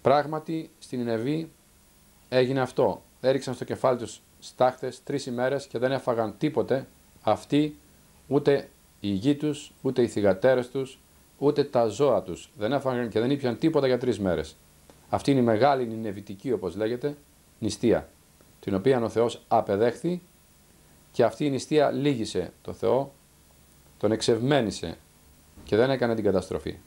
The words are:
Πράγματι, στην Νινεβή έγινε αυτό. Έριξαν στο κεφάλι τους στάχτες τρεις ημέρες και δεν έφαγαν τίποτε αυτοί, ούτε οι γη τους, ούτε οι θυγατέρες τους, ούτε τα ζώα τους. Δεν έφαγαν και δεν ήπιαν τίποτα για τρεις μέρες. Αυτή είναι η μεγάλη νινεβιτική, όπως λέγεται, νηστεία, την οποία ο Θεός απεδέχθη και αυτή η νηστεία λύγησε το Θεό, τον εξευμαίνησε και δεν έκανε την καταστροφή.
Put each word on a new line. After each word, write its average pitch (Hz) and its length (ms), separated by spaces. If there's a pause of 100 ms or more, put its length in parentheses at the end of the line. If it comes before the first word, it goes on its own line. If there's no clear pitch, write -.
Πράγματι, 151 680 (100)
στην - 200
Νινεβή 120 520 (760)
έγινε 131 320
αυτό. 120 400 (200)
Έριξαν 135 320
στο 123 100
κεφάλι 123 340
τους 113 240 (180)
στάχτες 127 640
τρεις 139 220
ημέρες 127 420
και 123 100
δεν 127 140
έφαγαν 117 460
τίποτε 120 500 (340)
αυτοί, 147 560 (500)
ούτε 143 420 (300)
οι 101 100
γη 110 260
τους, 147 360 (100)
ούτε 131 200
οι 113 60
θυγατέρες 123 640
τους, 135 300 (380)
ούτε 143 260
τα 127 220
ζώα 110 360
τους. 82 360
Δεν 107 140
έφαγαν 123 380
και 101 100
δεν 123 120
ήπιαν 127 260
τίποτα 147 300
για 127 100
τρεις 120 220
μέρες. 85 360 (540)
Αυτή 107 220
είναι 139 80
η 123 40
μεγάλη 123 440
νινεβιτική, 107 640
όπως 92 240
λέγεται, 123 420 (420)
νηστεία, 101 500 (500)
την 98 160
οποία 120 260
ο 110 80
Θεός 113 380
απεδέχθη 117 720 (960)
και 123 60
αυτή 113 220
η 143 40
νηστεία 135 420
λύγησε 120 680
το 95 120
Θεό, 127 400 (840)
τον 107 140
εξευμαίνησε 113 880 (680)
και - 120
δεν 123 140
έκανε 120 260
την 110 80
καταστροφή. 90 640